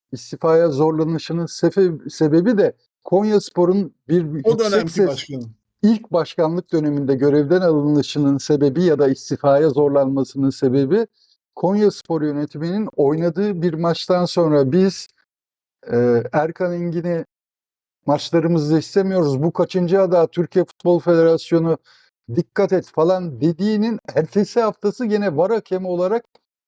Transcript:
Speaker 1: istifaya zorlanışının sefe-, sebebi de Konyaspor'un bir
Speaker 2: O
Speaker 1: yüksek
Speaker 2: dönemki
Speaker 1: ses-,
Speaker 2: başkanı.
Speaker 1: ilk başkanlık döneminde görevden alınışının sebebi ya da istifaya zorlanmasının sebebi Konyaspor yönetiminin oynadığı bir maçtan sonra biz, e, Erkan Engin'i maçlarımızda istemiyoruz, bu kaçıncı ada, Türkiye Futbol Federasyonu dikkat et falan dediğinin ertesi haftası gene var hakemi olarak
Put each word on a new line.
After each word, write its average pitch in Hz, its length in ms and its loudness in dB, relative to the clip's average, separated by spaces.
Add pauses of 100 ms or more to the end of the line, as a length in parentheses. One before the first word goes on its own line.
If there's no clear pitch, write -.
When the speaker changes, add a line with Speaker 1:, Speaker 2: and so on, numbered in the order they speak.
(120)
Speaker 1:
istifaya 165 560 0
zorlanışının 160 760 -2
sefe-, 170 640 -2
sebebi 170 480 2
de 160 140 2 (320)
Konyaspor'un 190 880 0 (140)
bir 170 160 2
Speaker 2:
O 156 120 -8
Speaker 1:
yüksek 214 220 0
Speaker 2:
dönemki 196 340 0
Speaker 1:
ses-, 185 160 2
Speaker 2:
başkanı. 135 340 -8 (400)
Speaker 1:
ilk 214 300 2
başkanlık 170 600 -2
döneminde 143 420 0
görevden 143 460 2
alınışının 147 800 0
sebebi 147 440 0
ya 156 160 2
da 143 100 4
istifaya 143 600 2
zorlanmasının 139 800 0
sebebi 139 560 0 (500)
Konyaspor 185 640 0
yönetiminin 151 760 -6
oynadığı 165 640 0
bir 170 120 -2
maçtan 170 500 -2
sonra 151 480 2
biz, 185 360 0 (840)
e, 120 300 2 (100)
Erkan 165 400 -2
Engin'i 175 520 -4 (840)
maçlarımızda 160 720 0
istemiyoruz, 170 640 0
bu 165 100 0
kaçıncı 180 480 0
ada, 175 260 2
Türkiye 175 380 -2
Futbol 175 340 0
Federasyonu 165 800 2 (560)
dikkat 185 380 -2
et 175 140 0
falan 170 540 -2
dediğinin 208 580 -2 (160)
ertesi 202 460 -2
haftası 214 460 -4
gene 202 300 -2
var 180 140 0
hakemi 185 360 -4
olarak 185 380 -2 (440)